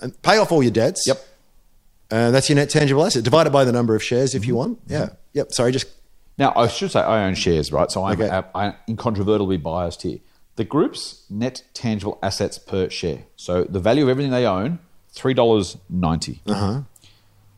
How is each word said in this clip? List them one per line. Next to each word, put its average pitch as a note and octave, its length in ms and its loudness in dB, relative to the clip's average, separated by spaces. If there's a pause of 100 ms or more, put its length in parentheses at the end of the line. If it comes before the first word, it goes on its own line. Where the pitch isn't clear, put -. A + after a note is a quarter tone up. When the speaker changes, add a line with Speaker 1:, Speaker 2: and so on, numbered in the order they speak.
Speaker 1:
and - 200 -10
pay F#3+ 160 6
off F#3+ 140 2
all D3+ 100 4
your A#2 100 4
debts. A#2+ 340 0
Speaker 2:
Yep. - 180 -2 (880)
Speaker 1:
Uh, A#2 180 4
that's C3 180 4
your D3+ 80 4
net C#3+ 140 2
tangible D3+ 340 4
asset. C3+ 200 -2
Divide D3+ 240 4
it - 40 -2
by C#3 120 6
the A#2+ 80 2
number A#2+ 240 2
of G#2 80 -2
shares B2 320 -2
if G2 100 -4
you B2 60 -2
Speaker 2:
Mm-hmm. A#2 60 0
Speaker 1:
want. A3 280 -4
Yeah. D3 200 -6
Speaker 2:
Mm-hmm. - 80 -12 (180)
Speaker 1:
Yep. - 200 -4
Sorry, B2+ 200 2
just C3 140 -2 (500)
Speaker 2:
Now, C3+ 200 2
I A#2 100 4
should F3+ 240 -2
say - 100 2
I G#2 280 2
own F2+ 80 -2
shares, D#2+ 340 0
right? D2 220 0
So F#2+ 120 -4
I'm F#2+ 160 -2
Speaker 1:
Okay. G#2+ 80 0
Speaker 2:
a-, F#2 160 -4 (120)
I'm G2+ 180 -4 (140)
incontrovertibly G#2 760 0
biased E2+ 400 -6
here. C2+ 160 -8 (380)
The A2+ 80 -4
group's - 680 -4
net A#2+ 320 -8 (120)
tangible G#2 500 -6
assets - 340 -4
per F#2+ 320 -4
share. C#2+ 300 -6 (160)
So - 260 -2
the F#2+ 160 -4
value A#2 240 2
of C3 60 4
everything C3+ 240 0
they B2 140 0
own, G#2 340 -2 (320)
three C3 220 -2
dollars A2+ 420 2 (120)
ninety. E2 580 -2
Speaker 1:
Uh-huh. G#2 340 -2 (760)